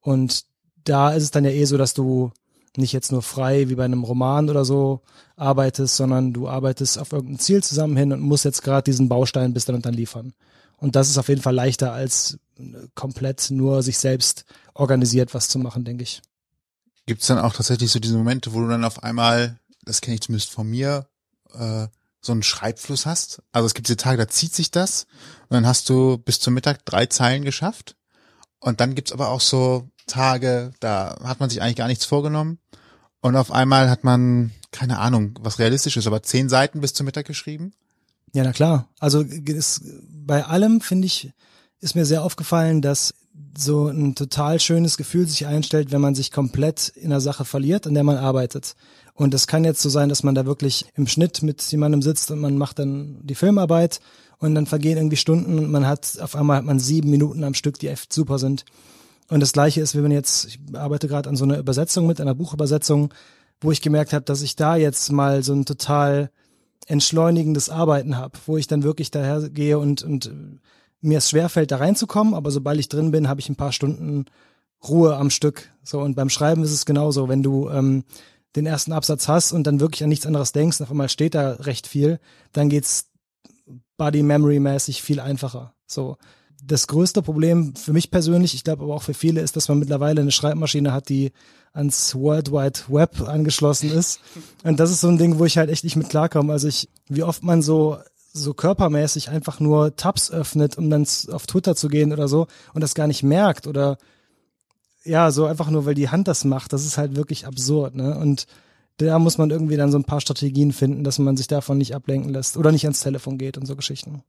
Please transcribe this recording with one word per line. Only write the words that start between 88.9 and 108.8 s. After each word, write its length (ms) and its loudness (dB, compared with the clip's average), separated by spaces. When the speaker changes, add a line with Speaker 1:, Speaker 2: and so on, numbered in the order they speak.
Speaker 1:
auch 80 -8
für 120 -6
viele, 280 0
ist, 120 -4
dass 140 -4
man 100 4
mittlerweile 440 0
eine 100 2
Schreibmaschine 600 0
hat, 180 -4
die 220 0
ans 420 -2
World 360 0
Wide 380 -2
Web 400 2
angeschlossen 640 0
ist. 260 0
Und 160 2
das 100 6
ist 120 0
so 60 4
ein 100 6
Ding, 200 4
wo 60 4
ich 140 2
halt 120 2
echt 140 -4
nicht 120 -2
mit 120 0
klarkomme. 440 0
Also 140 0
ich, 220 -4
wie 160 -2
oft 220 -4
man 160 4
so, 380 2
so 220 -6
körpermäßig 760 0
einfach 320 -6
nur 340 4
Tabs 380 -2
öffnet, 460 -2
um 100 0
dann 140 4
s-, 260 -2
auf 180 -10
Twitter 300 0
zu 120 -4
gehen 240 2
oder 160 -2
so 180 2
und 80 -4
das 140 -2
gar 120 0
nicht 160 0
merkt 440 2
oder 320 -2
ja, 260 4
so 160 2
einfach 240 -2
nur, 160 0
weil 80 2
die 160 0
Hand 180 0
das 160 -2
macht, 300 -2
das 100 -2
ist 140 -4
halt 180 -2
wirklich 300 -6
absurd, 480 -2
ne? 240 -2
Und 280 0